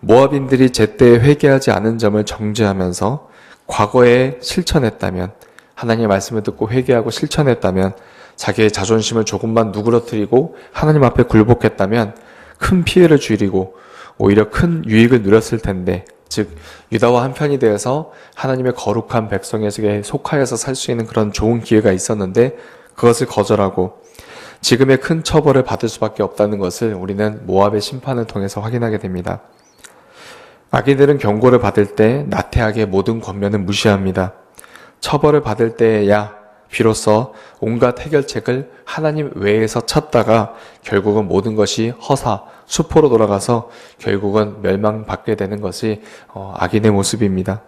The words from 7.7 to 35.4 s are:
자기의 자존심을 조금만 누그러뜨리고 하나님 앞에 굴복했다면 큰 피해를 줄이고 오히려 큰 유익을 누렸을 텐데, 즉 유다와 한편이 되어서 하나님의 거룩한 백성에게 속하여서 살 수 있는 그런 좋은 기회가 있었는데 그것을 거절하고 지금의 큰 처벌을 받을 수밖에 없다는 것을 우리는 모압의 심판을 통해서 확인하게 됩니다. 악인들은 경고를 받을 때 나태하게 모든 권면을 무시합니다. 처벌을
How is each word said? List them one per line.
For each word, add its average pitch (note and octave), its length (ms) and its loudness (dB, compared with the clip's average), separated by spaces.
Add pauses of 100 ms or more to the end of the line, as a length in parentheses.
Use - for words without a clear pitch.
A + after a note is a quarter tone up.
자기의 A2 340 0
자존심을 A2 540 -2
조금만 A2 480 -2
누그러뜨리고 A#2 840 -2 (160)
하나님 D3+ 320 2
앞에 A#2+ 180 2
굴복했다면 A2 920 2 (440)
큰 F3+ 260 0
피해를 D#3+ 340 6
줄이고 G2 580 -2 (420)
오히려 G#2 320 4
큰 E3 360 -2
유익을 A2+ 360 4
누렸을 G#2+ 360 2
텐데, F#2 460 -4 (240)
즉 F#2+ 260 -6 (380)
유다와 A#2+ 300 2
한편이 C#3+ 360 -2
되어서 B2 520 0 (240)
하나님의 B2+ 400 -4
거룩한 A2 540 -4
백성에게 G#2 760 -4
속하여서 C3+ 520 -4
살 C3 180 -6
수 - 160 -8
있는 A#2 160 -4
그런 G#2+ 260 -2
좋은 A2+ 300 -2
기회가 G#2+ 300 2
있었는데 G2 640 -2 (380)
그것을 A#2+ 340 2
거절하고 G2 720 -2 (580)
지금의 C3 400 2
큰 E3 220 -4
처벌을 C#3 400 2
받을 - 260 -4
수밖에 A2 360 -4
없다는 G#2 340 -2
것을 G2+ 360 -4
우리는 G2+ 520 -6
모압의 G2+ 340 2
심판을 B2 460 -6
통해서 G2+ 340 -8
확인하게 A2+ 380 -4
됩니다. F2+ 420 -8 (1300)
악인들은 C#3 460 4
경고를 A2+ 420 4
받을 G2+ 260 2
때 A#2+ 420 0
나태하게 G#2+ 580 -2
모든 G2 340 -2
권면을 G2+ 400 -4
무시합니다. F#2+ 720 0 (680)
처벌을 D3+ 420 2